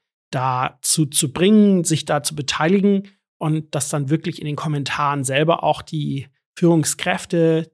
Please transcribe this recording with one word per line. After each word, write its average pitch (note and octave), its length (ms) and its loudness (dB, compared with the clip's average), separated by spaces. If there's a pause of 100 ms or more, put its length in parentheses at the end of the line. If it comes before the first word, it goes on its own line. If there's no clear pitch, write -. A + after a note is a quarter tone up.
(300)
dazu C3 760 -2
zu C3+ 260 -2
bringen, G3 520 4
sich D#3 200 -2
da D3 180 0
zu - 140 -6
beteiligen F#3+ 720 0 (300)
und D#3 360 -4
das D3 140 -4
dann C#3+ 200 -4
wirklich D#3+ 320 -2
in - 60 -8
den D3 100 -6
Kommentaren C#3+ 680 -4
selber C#3+ 400 0
auch D3+ 180 0
die D3 460 -6 (300)
Führungskräfte, E3 1160 0